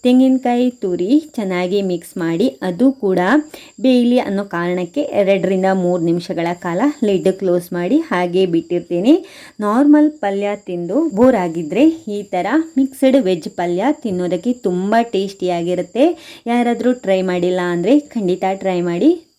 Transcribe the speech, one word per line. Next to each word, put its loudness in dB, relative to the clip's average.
ತೆಂಗಿನಕಾಯಿ 4
ತುರಿ 0
ಚೆನ್ನಾಗಿ -2
ಮಿಕ್ಸ್ -6
ಮಾಡಿ -2
ಅದು 0
ಕೂಡ -2
ಬೇಯಲಿ 4
ಅನ್ನೋ -4
ಕಾರಣಕ್ಕೆ -4
ಎರಡರಿಂದ 0
ಮೂರು 0
ನಿಮಿಷಗಳ -2
ಕಾಲ -4
ಲಿಡ್ 0
ಕ್ಲೋಸ್ -2
ಮಾಡಿ 0
ಹಾಗೆ 0
ಬಿಟ್ಟಿರ್ತೀನಿ. 0
ನಾರ್ಮಲ್ 4
ಪಲ್ಯ -4
ತಿಂದು -4
ಬೋರ್ 4
ಆಗಿದ್ರೆ 0
ಈ -6
ಥರ -4
ಮಿಕ್ಸ್ಡ್ 2
ವೆಜ್ -2
ಪಲ್ಯ -4
ತಿನ್ನೋದಕ್ಕೆ -4
ತುಂಬ -2
ಟೇಸ್ಟಿಯಾಗಿರುತ್ತೆ. -2
ಯಾರಾದರೂ 0
ಟ್ರೈ -2
ಮಾಡಿಲ್ಲ 0
ಅಂದರೆ 2
ಖಂಡಿತ -4
ಟ್ರೈ -2
ಮಾಡಿ 0